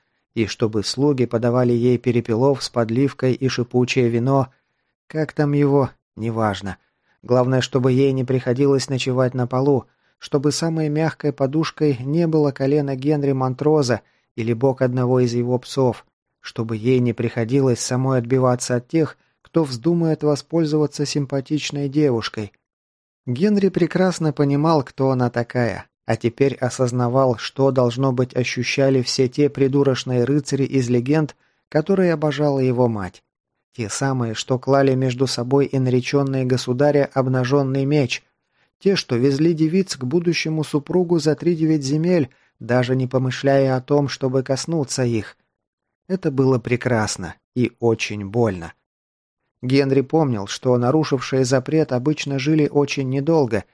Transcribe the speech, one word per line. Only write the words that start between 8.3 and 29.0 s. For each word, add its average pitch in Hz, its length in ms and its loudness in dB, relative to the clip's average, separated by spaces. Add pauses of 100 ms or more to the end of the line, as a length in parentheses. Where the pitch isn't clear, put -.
ночевать 127 420 -2
на 123 140 -2
полу, 131 400 0 (320)
чтобы 147 340 -2
самой 160 380 -2
мягкой 147 420 -2
подушкой 147 680 -2
не 156 260 0
было 151 260 2
колено 139 420 0
Генри 139 380 0
Монтроза 131 680 0 (340)
или 117 160 -2
бок 127 300 0
одного 127 380 2
из 120 120 2
его 120 260 0
псов, 127 460 -2 (360)
чтобы 113 360 -8
ей 127 240 2
не 120 140 0
приходилось 120 640 0
самой 131 380 0
отбиваться 123 580 0
от 120 120 -6
тех, 160 280 0 (240)
кто - 240 -2
вздумает 156 580 -2
воспользоваться 151 840 0
симпатичной 143 840 -4
девушкой. 123 640 -2 (720)
Генри 190 460 2
прекрасно 170 640 0
понимал, 147 480 2
кто 135 280 -2
она 123 200 0
такая, 117 560 -2 (180)
а 113 120 0
теперь 127 380 0
осознавал, 123 800 0
что, 135 340 0
должно 127 420 0
быть, 127 240 -2
ощущали 131 640 0